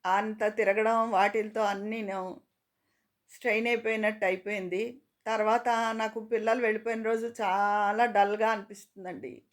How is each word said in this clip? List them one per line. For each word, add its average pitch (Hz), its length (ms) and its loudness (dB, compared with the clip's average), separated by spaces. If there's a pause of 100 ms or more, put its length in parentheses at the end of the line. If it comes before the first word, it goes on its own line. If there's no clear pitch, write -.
అంత 214 380 0
తిరగడం 220 680 2
వాటిలతో 214 500 2
అన్నీను 196 800 -4 (880)
స్ట్రెయిన్ 226 380 0
అయిపోయినట్టు 220 580 0
అయిపోయింది. 190 760 -4 (240)
తర్వాత 220 440 2 (220)
నాకు 220 340 -4
పిల్లలు 226 360 0
వెళ్ళిపోయిన 220 420 -2
రోజు 226 380 -2
చాలా 208 640 2
డల్‌గా 208 440 2
అనిపిస్తుందండి. 196 920 -8 (120)